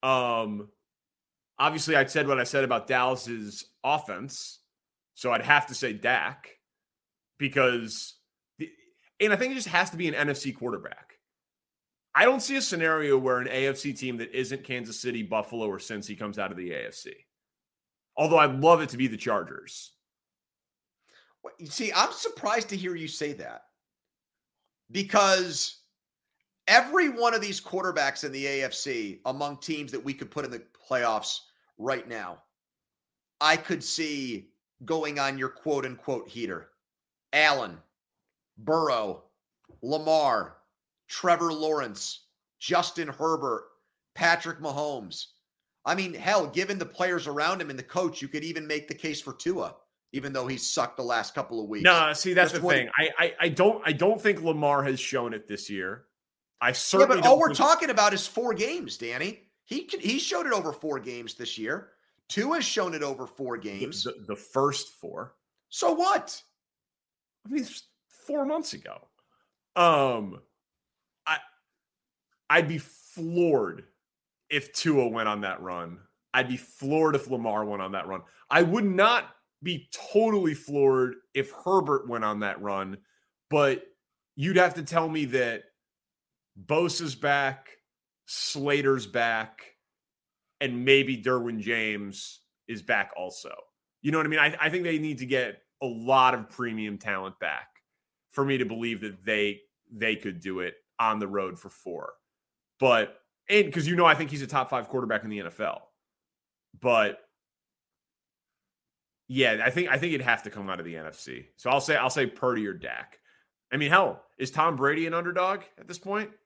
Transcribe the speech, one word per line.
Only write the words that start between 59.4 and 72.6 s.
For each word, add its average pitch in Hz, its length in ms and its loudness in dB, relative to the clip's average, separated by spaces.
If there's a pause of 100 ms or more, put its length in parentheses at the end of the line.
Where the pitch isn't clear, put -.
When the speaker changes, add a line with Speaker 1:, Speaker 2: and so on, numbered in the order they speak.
Speaker 2:
He 294 220 -8
can, - 160 -8
he 247 180 -2
showed 349 260 -4
it 269 60 -2
over 185 220 -2
four 147 260 -6
games 120 360 -12
this - 220 -10
year. 135 340 -6 (360)
Tua's 277 380 -2
shown 180 280 -2
it 151 100 -6
over 131 220 -6
four 123 320 -8
Speaker 1:
The, 98 60 -12
Speaker 2:
games. 104 400 -8
Speaker 1:
the, 123 100 -8 (140)
the 104 80 -6
first - 640 -2
four. - 360 -14 (340)
Speaker 2:
So 349 240 0
what? 349 480 0 (1040)
Speaker 1:
I 208 40 -16
mean, 269 140 -4
it's - 200 -10 (260)
four 285 360 -4
months 302 280 -4
ago. - 240 -14 (800)
Um, 131 640 4 (840)
I, 156 120 0 (1120)
I'd 160 180 8